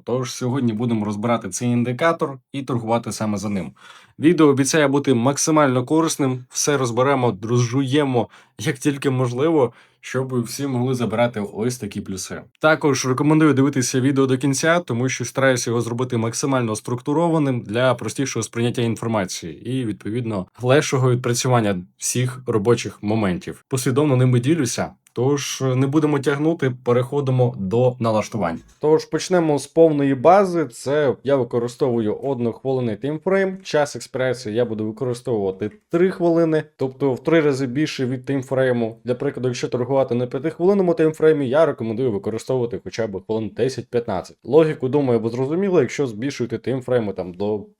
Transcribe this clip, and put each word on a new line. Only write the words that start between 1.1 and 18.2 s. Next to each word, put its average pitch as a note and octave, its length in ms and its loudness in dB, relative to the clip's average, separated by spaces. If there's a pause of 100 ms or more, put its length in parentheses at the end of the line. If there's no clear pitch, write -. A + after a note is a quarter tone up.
цей A#2+ 200 -4
індикатор C3 720 0 (140)
і C#3 100 -8
торгувати A2+ 500 -2
саме G#2 260 -4
за G2+ 100 -6
ним. G2 220 -4 (480)
Відео D#3 280 6
обіцяє C#3 420 4
бути C#3 260 2
максимально B2+ 680 2
корисним, C#3+ 640 0
все - 280 0
розберемо, B2 680 0
розжуємо, B2 840 0 (300)
як C3+ 180 -4
тільки C#3 340 -2
можливо, B2+ 640 2 (280)
щоб B2+ 420 -4
всі C#3 240 -6
могли B2+ 280 0
забирати A#2 480 -2 (120)
ось B2 240 -4
такі G2+ 220 -8
плюси. - 400 -10 (200)
Також D3+ 460 2
рекомендую D3 480 4
дивитися C3+ 460 0
відео C3+ 260 4
до C3 120 0
кінця, D#3 420 2
тому B2+ 280 -2
що B2+ 160 -6
стараюся B2+ 460 0
його A#2 100 0
зробити A#2+ 360 -4
максимально A#2 600 0
структурованим D3 840 0
для B2 340 0
простішого A#2 480 -4